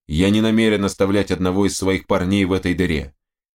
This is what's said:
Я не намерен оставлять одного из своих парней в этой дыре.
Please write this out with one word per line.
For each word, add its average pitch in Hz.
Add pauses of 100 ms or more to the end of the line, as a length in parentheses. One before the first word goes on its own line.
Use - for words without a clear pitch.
Я 85
не 107
намерен 110
оставлять 98
одного 92
из 90
своих 95
парней 95
в 90
этой 92
дыре. 80 (400)